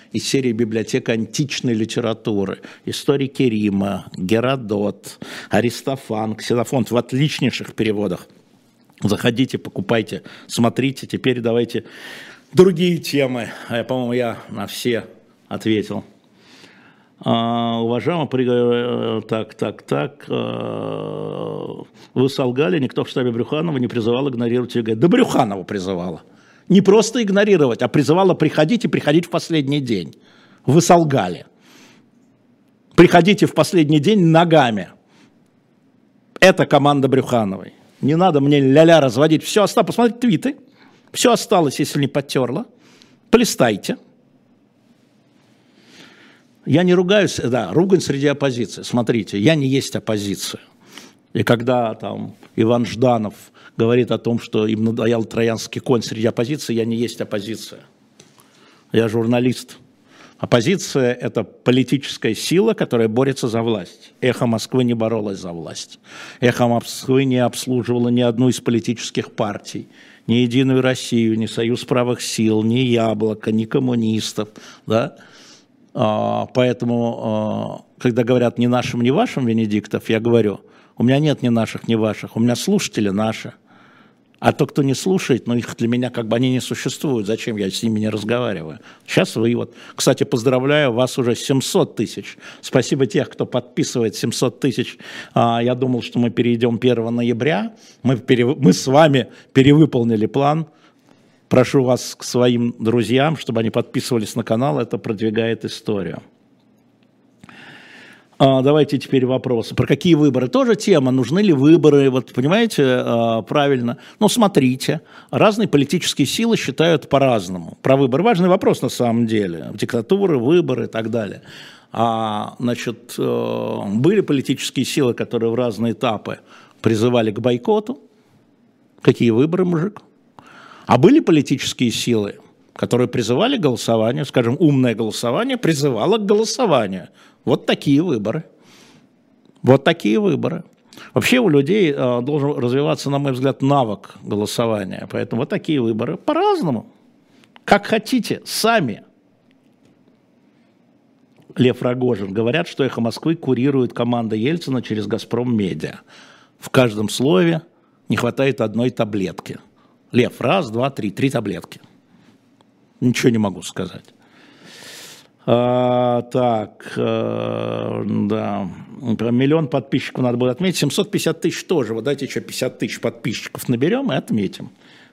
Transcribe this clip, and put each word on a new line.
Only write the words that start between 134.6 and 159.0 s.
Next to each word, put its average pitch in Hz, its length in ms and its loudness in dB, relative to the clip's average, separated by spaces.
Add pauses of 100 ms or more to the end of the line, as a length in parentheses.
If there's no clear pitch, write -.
голосование 123 640 -4
призывало 147 600 0
к 214 80 -4
голосованию. 160 840 0 (360)
Вот 123 200 0
такие 151 380 0
выборы. 123 400 -4 (1200)
Вот 131 200 6
такие 208 360 2
выборы. 147 460 -2 (500)
Вообще 175 240 4
у 226 100 4
людей, 151 420 2
э, 127 300 0
должен 143 300 -2
развиваться, 139 580 -2
на 139 80 0
мой 143 140 -2
взгляд, 127 320 -2
навык 135 580 0
голосования. 104 880 -4
Поэтому 113 320 -4
вот 147 80 -4
такие 160 320 -2
выборы. 117 360 -2
По-разному. 311 680 -2 (800)
Как 202 220 2
хотите, 214 580 -2
сами. 208 580 -2 (2500)
Лев 120 260 2
Рогожин. 123 500 -2
Говорят, 117 360 -2
что - 160 -4
"Эхо 120 180 -2
Москвы" 117 340 -2
курирует 131 580 0
команда 117 420 -2
Ельцина 131 460 -2
через 107 260 -6
"Газпром 117 480 -2
Медиа". 78 460 -4 (580)
В - 100 -16
каждом 110 400 2
слове 165 540 2 (440)
не 110 100 -2
хватает 131 440 -2
одной 113 300 -2
таблетки. 104 680 -6 (540)